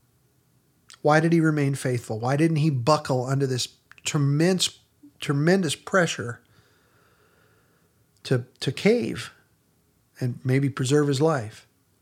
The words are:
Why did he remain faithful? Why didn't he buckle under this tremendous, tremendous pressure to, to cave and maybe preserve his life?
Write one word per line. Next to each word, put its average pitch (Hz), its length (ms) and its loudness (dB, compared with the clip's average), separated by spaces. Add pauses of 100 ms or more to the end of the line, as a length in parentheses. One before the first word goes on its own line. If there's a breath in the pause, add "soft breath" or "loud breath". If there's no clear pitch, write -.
(1040)
Why 151 160 6
did 165 140 2
he 170 60 4
remain 147 360 2
faithful? 120 440 -4
Why 123 160 -2
didn't 160 220 2
he 156 140 2
buckle 135 540 0
under 139 200 0
this 127 220 -4 (360)
tremendous, 156 760 0 (400)
tremendous 156 560 0
pressure 139 680 -2 (1800 soft breath)
to, 123 220 -2 (140)
to - 120 -4
cave - 600 -2 (880)
and 123 240 -4
maybe 135 260 0
preserve 143 380 0
his 139 140 -2
life? 135 460 -2 (340)